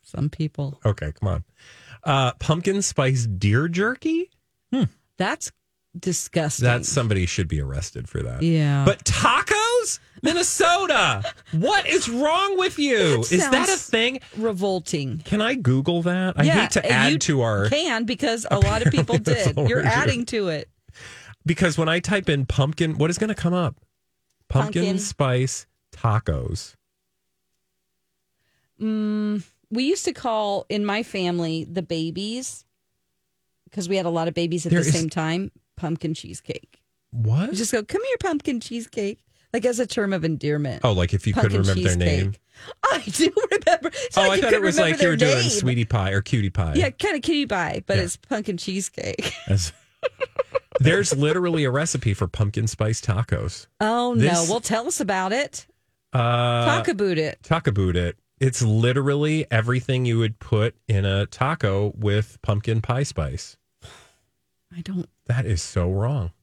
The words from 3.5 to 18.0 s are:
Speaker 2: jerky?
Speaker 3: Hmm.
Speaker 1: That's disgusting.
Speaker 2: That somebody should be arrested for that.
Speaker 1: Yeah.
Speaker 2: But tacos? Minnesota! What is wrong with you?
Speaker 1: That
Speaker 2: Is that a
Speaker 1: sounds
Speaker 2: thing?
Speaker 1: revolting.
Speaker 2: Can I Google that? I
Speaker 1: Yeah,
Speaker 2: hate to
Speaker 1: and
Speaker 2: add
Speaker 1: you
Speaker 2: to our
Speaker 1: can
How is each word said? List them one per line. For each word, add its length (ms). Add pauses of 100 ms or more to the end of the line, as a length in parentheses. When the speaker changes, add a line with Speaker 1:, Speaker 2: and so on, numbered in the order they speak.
Speaker 2:
jerky? 640 (420)
Speaker 3:
Hmm. 120 (340)
Speaker 1:
That's 340 (460)
disgusting. 680
Speaker 2:
That 220
somebody 400
should 200
be 140
arrested 480
for 140
that. 200
Speaker 1:
Yeah. 440
Speaker 2:
But 180
tacos? 960 (240)
Minnesota! 1000 (300)
What 340
is 220
wrong 480
with 220
you? 460
Speaker 1:
That 80
Speaker 2:
Is 180
that 140
a 80
Speaker 1:
sounds 180
Speaker 2:
thing? 300 (180)
Speaker 1:
revolting. 800
Speaker 2:
Can 240
I 120
Google 500
that? 340
I 60
Speaker 1:
Yeah, 180
Speaker 2:
hate 80
to 140
Speaker 1:
and 100
Speaker 2:
add 180
Speaker 1:
you 60
Speaker 2:
to 240
our 260
Speaker 1:
can 360